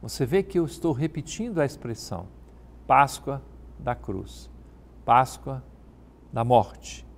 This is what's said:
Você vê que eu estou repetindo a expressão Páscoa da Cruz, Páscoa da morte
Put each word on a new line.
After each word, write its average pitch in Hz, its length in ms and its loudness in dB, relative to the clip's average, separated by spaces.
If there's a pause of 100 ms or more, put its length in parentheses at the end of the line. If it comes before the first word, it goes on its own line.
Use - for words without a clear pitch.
Você 127 240 -4
vê 170 160 2
que 190 160 -2
eu 170 80 4
estou 165 280 -2
repetindo 160 680 -4
a 143 40 4
expressão 113 600 -8 (640)
Páscoa 139 520 4 (380)
da 120 160 -4
Cruz, - 560 -8 (560)
Páscoa 131 580 2 (680)
da 117 120 -2
morte - 640 2 (120)